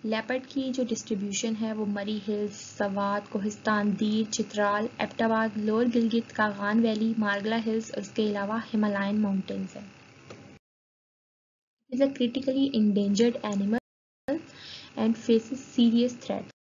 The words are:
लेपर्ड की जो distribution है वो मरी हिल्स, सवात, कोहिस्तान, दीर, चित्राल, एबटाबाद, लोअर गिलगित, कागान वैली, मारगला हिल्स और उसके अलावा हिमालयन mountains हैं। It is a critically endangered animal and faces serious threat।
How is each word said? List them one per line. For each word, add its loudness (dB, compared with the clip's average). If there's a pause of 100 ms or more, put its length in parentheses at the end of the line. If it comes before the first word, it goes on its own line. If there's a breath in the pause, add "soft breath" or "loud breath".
लेपर्ड -2
की -4
जो 0
distribution -4
है -2
वो -2
मरी -2
हिल्स, -4
सवात, -2
कोहिस्तान, 0
दीर, 0
चित्राल, 0 (120)
एबटाबाद, 0
लोअर 2
गिलगित, 2
कागान 0
वैली, 2
मारगला 0
हिल्स -2
और -6
उसके 0
अलावा -2
हिमालयन 0
mountains -2
हैं। -16 (1900)
It -2
is 6
a -4
critically 2
endangered 4 (120)
animal 0 (1160 loud breath)
and 2
faces 2 (200)
serious 4
threat। -6 (180)